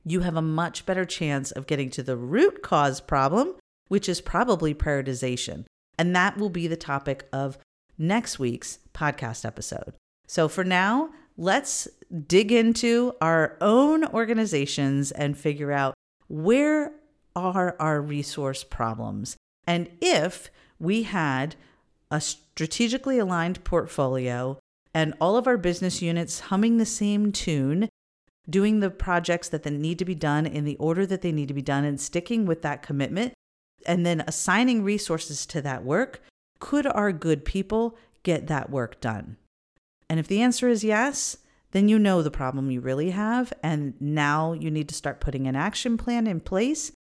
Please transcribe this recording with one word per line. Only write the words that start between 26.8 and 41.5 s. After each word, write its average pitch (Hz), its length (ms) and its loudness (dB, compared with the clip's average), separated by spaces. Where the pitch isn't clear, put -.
same 208 440 0
tune, 160 580 0
doing 202 300 4
the 196 100 2
projects 175 600 -2
that 151 120 -4
then 147 180 -4
need 160 200 -2
to 180 60 -2
be 185 100 -4
done 151 320 0
in 147 180 -4
the 147 120 -4
order 165 280 0
that 190 160 -4
they 175 100 -2
need 147 160 -2
to 143 60 -6
be 139 80 -4
done 139 240 0
and 143 160 -2
sticking 202 460 -2
with 165 160 0
that 147 180 -4
commitment, 147 520 -2
and 175 180 2
then 170 240 0
assigning 220 560 2
resources 185 600 -2
to 160 160 -6
that 135 220 -6
work, 165 380 -2
could 285 240 0
our 208 240 2
good 156 320 0
people 220 540 -2
get 160 240 0
that 151 220 -2
work 131 320 -4
done? 107 340 -6
And 160 80 2
if 160 120 -2
the 202 120 2
answer 247 280 4
is 226 120 4
yes, 220 540 0